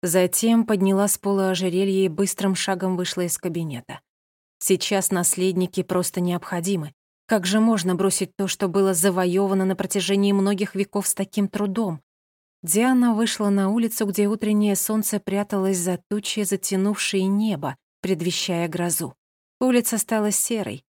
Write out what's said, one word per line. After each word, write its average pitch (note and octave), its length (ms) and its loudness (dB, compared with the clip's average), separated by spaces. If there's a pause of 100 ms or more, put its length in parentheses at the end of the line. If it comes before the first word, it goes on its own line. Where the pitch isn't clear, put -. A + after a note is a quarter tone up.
Затем F#3 640 2
подняла G3 420 2
с - 80 0
пола G3 340 0
ожерелье F#3+ 540 0
и F#3 40 2
быстрым F#3+ 460 -2
шагом F#3 420 -2
вышла F3+ 260 -4
из F3 160 -2
кабинета. D#3+ 640 -6 (580)
Сейчас F#3+ 520 0
наследники F#3 720 0
просто F3+ 380 -2
необходимы. F3 720 -4 (340)
Как G3 200 0
же G#3 140 2
можно G3 340 2
бросить F#3+ 420 0
то, G3 120 -2
что G3 200 -2
было F#3+ 260 2
завоёвано F#3 720 2
на F#3+ 120 0
протяжении G3 560 0
многих G3 420 0
веков G3 320 -4
с - 80 -2
таким G3 320 -2
трудом? G3 540 -4 (600)
Диана A#3+ 520 4
вышла G#3+ 360 0
на G3 180 2
улицу, A3+ 380 0
где G3+ 200 0
утреннее G#3 480 2
солнце G#3+ 460 -2
пряталось G3 580 -2
за F3 300 -2
тучи, G#3 340 -4
затянувшие F#3+ 840 0
небо, G3 500 0 (240)
предвещая E3+ 680 -2
грозу. E3+ 480 -4 (460)
Улица A#3+ 380 2
стала G#3+ 340 0
серой F3+ 600 -4